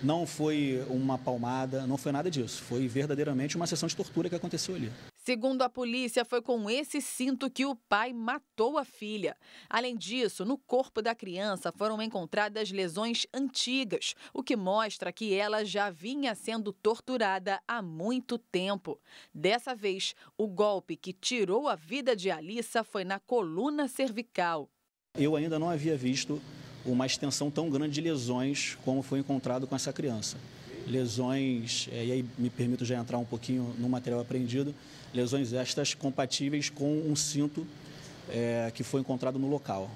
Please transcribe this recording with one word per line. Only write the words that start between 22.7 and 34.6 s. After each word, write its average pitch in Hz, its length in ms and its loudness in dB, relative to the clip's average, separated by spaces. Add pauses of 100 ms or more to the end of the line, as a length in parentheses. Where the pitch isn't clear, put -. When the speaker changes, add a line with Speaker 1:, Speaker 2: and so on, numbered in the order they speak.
Speaker 2:
foi 196 200 -4
na 196 160 -2
coluna 247 680 0
cervical. 196 800 -2 (480)
Speaker 1:
Eu 151 200 4
ainda 156 240 2
não 165 100 2
havia 156 260 2
visto 131 460 0 (420)
uma 127 220 4
extensão 143 460 0
tão 156 180 0
grande 147 240 2
de 156 80 -2
lesões 131 840 0
como 131 200 2
foi 139 160 0
encontrado 131 480 0
com 135 80 -2
essa 131 180 -2
criança. 117 420 -2 (520)
Lesões, 127 1040 0
é, 117 140 -2
e 123 60 0
aí 127 140 2 (140)
me 120 100 2
permito 123 340 0
já 120 140 0
entrar 120 220 -2
um 123 40 0
pouquinho 120 540 -2
no 120 100 0
material 123 320 2
apreendido, 127 540 0 (400)